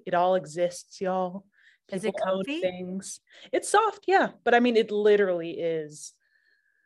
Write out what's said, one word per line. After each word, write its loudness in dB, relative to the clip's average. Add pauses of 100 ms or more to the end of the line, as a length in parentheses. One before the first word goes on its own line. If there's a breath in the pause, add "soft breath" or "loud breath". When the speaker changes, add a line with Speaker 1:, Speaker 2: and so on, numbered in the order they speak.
Speaker 1:
It -2
all 2
exists, -4
y'all. -4 (460)
Speaker 2:
Is -6
it -4
Speaker 1:
People -4
own 0
Speaker 2:
comfy? -6
Speaker 1:
things. -8 (340 soft breath)
It's -2
soft, 2
yeah. 4 (140)
But 4
I 6
mean, 2
it 2
literally 2
is -6 (720)